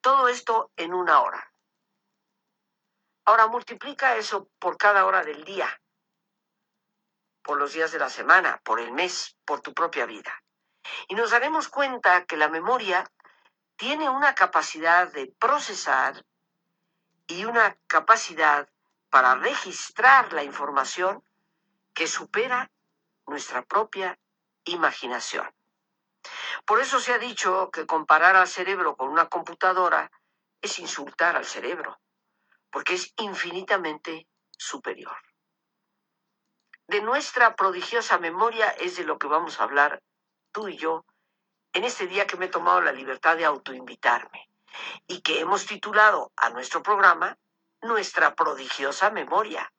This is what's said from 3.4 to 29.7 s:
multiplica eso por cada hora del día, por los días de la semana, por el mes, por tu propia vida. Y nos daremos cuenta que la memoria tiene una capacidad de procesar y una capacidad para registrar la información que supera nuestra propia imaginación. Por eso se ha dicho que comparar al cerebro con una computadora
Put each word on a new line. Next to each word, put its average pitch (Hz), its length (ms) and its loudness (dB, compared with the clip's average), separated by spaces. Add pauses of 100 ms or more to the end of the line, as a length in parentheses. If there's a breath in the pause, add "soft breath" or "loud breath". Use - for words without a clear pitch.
multiplica 240 720 -4
eso 208 320 -6 (100)
por - 180 -4
cada 202 280 6
hora 190 180 2
del 151 200 -10
día, - 360 -8 (1600)
por 147 160 -4
los 143 140 -2
días 160 180 -2
de 156 80 -8
la 135 100 -2
semana, 160 540 -2
por 117 160 -4
el 117 120 -8
mes, 175 540 -6
por - 160 -4
tu 151 100 -6
propia 147 360 -2
vida. 104 360 -14 (640 loud breath)
Y 185 60 -8
nos 220 160 0
daremos 277 400 2
cuenta 233 560 2
que 160 120 -6
la 156 120 2
memoria 185 580 0 (680 soft breath)
tiene 294 340 -2
una 269 240 2
capacidad 165 800 2
de 139 160 -8
procesar 147 1000 -2 (1000)
y 180 180 -8
una 226 400 0
capacidad 160 840 2 (440)
para 127 240 8
registrar 233 1000 2
la 151 100 -2
información 143 800 -2 (680)
que 165 140 -2
supera 247 640 -4 (560)
nuestra - 360 -8
propia - 560 -2 (460)
imaginación. 139 840 -4 (1120 loud breath)
Por - 140 4
eso 262 200 0
se 247 140 0
ha 233 60 2
dicho 190 520 0
que 156 140 -8
comparar 160 500 6
al 185 120 8
cerebro 180 480 -2
con 131 140 -4
una 160 200 2
computadora 180 840 0 (500)